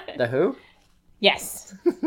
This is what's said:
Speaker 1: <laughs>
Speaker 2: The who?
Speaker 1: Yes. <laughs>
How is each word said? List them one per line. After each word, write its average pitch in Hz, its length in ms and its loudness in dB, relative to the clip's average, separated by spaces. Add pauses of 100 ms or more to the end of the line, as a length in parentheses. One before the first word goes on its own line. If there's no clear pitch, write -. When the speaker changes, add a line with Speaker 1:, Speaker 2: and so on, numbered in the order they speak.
Speaker 1:
<laughs> - 100 -14
Speaker 2:
The 170 120 2
who? 156 280 0 (640)
Speaker 1:
Yes. - 560 0 (100)
<laughs> - 0 - (220)